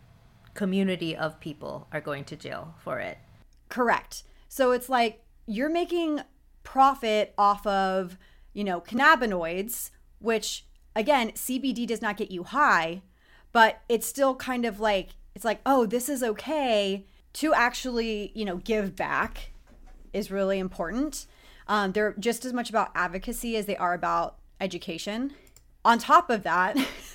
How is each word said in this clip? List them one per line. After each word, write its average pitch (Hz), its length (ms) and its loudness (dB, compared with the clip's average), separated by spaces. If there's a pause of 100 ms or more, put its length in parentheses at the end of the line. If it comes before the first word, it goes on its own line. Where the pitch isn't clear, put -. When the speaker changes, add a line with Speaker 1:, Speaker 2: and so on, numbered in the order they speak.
(520)
Speaker 1:
community 185 640 -2
of 160 220 -6
people 143 540 -12
are 151 80 -4
going 143 240 -8
to 151 120 -14
jail - 420 -12
for 143 200 -8
it. 92 200 -8 (500)
Speaker 2:
Correct. - 560 0 (240)
So 254 240 2
it's 247 160 -2
like, 233 340 0 (240)
you're 233 240 -2
making 339 520 0 (420)
profit 240 760 2
off 202 300 4
of, 190 500 0 (340)
you 202 120 -4
know, 175 160 -2
cannabinoids, 220 1120 2 (280)
which, - 480 -2 (300)
again, 226 400 2
C 254 220 -4
B 262 140 -2
D 233 140 -4
does 226 160 -4
not 208 140 -2
get 208 160 -6
you 175 100 -8
high, 190 600 2 (500)
but 226 360 6
it's 233 200 2
still 269 260 2
kind 254 300 -4
of 208 160 -4
like, 202 300 0 (260)
it's - 80 -16
like, 214 200 0
"Oh, 262 220 4
this 240 220 -2
is 262 140 -2
okay," 214 840 0 (280)
to 311 200 2
actually, 233 800 0
you 214 100 -6
know, 185 120 -4
give 196 400 -2
back 147 560 -4 (600)
is 196 200 -6
really 196 260 0
important. 196 680 -6 (420)
Um, 202 240 2
they're 208 260 0
just 233 260 -2
as 254 80 -6
much 240 160 -4
about 208 280 0
advocacy 190 600 -4
as 208 100 -2
they 202 100 -2
are 175 180 0
about 170 440 -2 (220)
education. 196 720 -6 (500)
On 233 160 6
top 302 300 6
of 214 140 0
that, 180 340 2 (380)